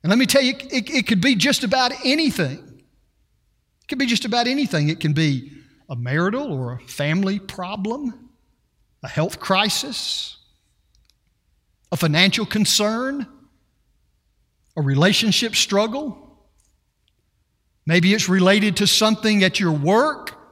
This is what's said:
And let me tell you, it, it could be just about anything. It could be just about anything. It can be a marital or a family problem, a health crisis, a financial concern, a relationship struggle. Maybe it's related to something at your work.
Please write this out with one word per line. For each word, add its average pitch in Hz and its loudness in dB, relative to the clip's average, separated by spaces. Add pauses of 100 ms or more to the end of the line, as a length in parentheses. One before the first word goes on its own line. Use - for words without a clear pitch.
And 156 -2
let 226 4
me 262 4
tell 277 4
you, 254 0 (180)
it, 247 -4
it 247 -2
could 208 2
be 254 4
just 262 0
about 247 0 (100)
anything. 247 0
It - -20
could 285 -6
be 269 0
just 233 0
about 240 0
anything. 208 0
It 160 -4
can 151 0
be 143 0 (360)
a 135 -8
marital 175 -2
or 127 -6
a 123 -12
family 190 -2
problem, 214 -8 (720)
a - -14
health - -4
crisis, - -4 (1500)
a 160 -4
financial 180 2
concern, 226 -2 (1500)
a 160 -4
relationship 196 2
struggle. 226 0 (1700)
Maybe 175 4
it's 214 0
related 190 4
to 202 2
something 214 2
at 185 0
your 170 2
work. 208 0 (140)